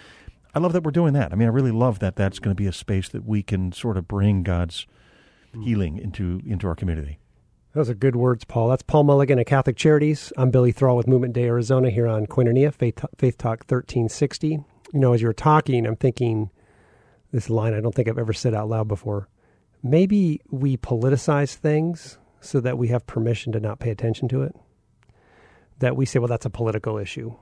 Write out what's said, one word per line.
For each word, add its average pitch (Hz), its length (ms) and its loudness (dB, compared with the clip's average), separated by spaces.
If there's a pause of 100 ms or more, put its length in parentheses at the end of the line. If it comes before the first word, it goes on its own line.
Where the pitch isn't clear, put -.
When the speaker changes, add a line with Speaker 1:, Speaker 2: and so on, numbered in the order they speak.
(540)
Speaker 1:
I 151 60 -2
love 170 140 2
that 175 100 0
we're 156 80 -2
doing 160 220 2
that. 131 180 0
I - 60 -6
mean, 117 100 4
I 113 40 2
really 131 200 2
love 113 280 2
that 92 180 -2
that's 98 220 -2
gonna 98 160 -2
be 101 120 -2
a 90 60 -2
space 95 340 -4
that - 180 -10
we 107 180 -2
can 92 280 -2
sort 107 240 -4
of 90 140 -4
bring 101 340 2
God's 87 420 -2 (680)
Speaker 2:
Hmm. 113 80 -12
Speaker 1:
healing 101 360 -2
into, 92 480 -6
into 101 220 -4
our 80 80 -2
community. 78 440 -6 (540)
Speaker 2:
Those 147 160 0
are 123 40 -4
good 120 240 0
words, 120 260 0
Paul. 113 240 -2
That's 131 160 0
Paul 151 220 4
Mulligan 139 340 4
of 117 60 0
Catholic 135 320 2
Charities. 151 600 2
I'm 127 140 4
Billy 123 220 6
Thrall 127 240 4
with 120 100 0
Movement 127 260 4
Day 120 120 0
Arizona 120 440 2
here 117 180 2
on 110 200 0
Koinonia, 127 460 2
Faith, - 320 -2 (120)
Faith 127 200 0
Talk 113 280 -4
thirteen 123 440 -2
sixty. 151 500 -2 (340)
You 147 60 0
know, 123 140 6
as 113 80 2
you're 117 100 2
talking, 139 560 2
I'm 110 80 -2
thinking 113 540 -2 (800)
this 117 180 -4
line 110 240 0
I 104 60 -2
don't 110 160 -2
think 113 140 0
I've 117 100 -4
ever 110 140 -2
said 117 200 -2
out 107 140 -4
loud 110 220 -2
before. 104 400 -6 (520)
Maybe 175 680 2
we 135 260 -2
politicize 135 800 0
things 160 600 -2 (240)
so - 180 -4
that 127 180 -2
we 120 120 0
have 120 180 -2
permission 113 460 -4
to 110 80 -4
not 107 180 -6
pay 117 100 -4
attention 113 400 -2
to 131 120 -2
it. 151 120 -6 (1300)
That 127 160 0
we 131 100 0
say, 127 140 -2
"Well, 120 80 0
that's 120 180 -4
a 113 40 -4
political 110 480 -4
issue. 110 440 -10